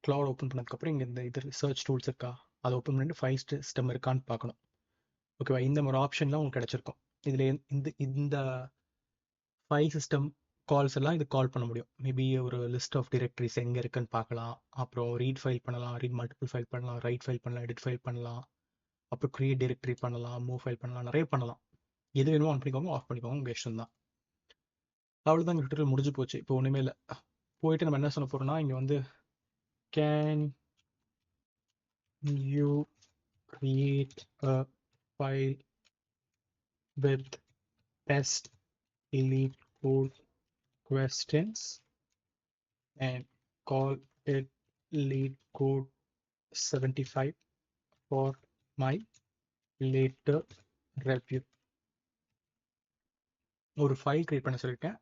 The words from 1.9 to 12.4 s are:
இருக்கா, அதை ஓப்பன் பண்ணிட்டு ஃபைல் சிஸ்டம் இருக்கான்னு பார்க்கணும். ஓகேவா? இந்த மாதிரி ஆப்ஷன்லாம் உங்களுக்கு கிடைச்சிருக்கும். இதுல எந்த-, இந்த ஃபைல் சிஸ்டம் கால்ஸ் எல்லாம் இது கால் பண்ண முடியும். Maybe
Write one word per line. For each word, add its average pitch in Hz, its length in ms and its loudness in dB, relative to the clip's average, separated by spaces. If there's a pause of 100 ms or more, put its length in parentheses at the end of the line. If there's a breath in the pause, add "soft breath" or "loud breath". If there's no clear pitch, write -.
இருக்கா, 127 220 -6 (300)
அதை 123 160 0
ஓப்பன் 135 200 -2
பண்ணிட்டு 135 220 -2
ஃபைல் 131 300 0
சிஸ்டம் 139 420 -2
இருக்கான்னு 131 340 0
பார்க்கணும். 117 340 -6 (840)
ஓகேவா? 131 200 2
இந்த 139 200 4
மாதிரி 131 200 2
ஆப்ஷன்லாம் 147 400 2
உங்களுக்கு 135 160 0
கிடைச்சிருக்கும். - 420 -4 (260)
இதுல 135 200 2 (240)
எந்த-, 139 340 -2
இந்த 143 340 0 (1300)
ஃபைல் 151 220 6
சிஸ்டம் 147 360 2 (400)
கால்ஸ் 139 280 4
எல்லாம் 147 180 4
இது 151 120 0
கால் 131 240 2
பண்ண 123 160 -2
முடியும். 117 220 -6 (100)
Maybe 131 440 2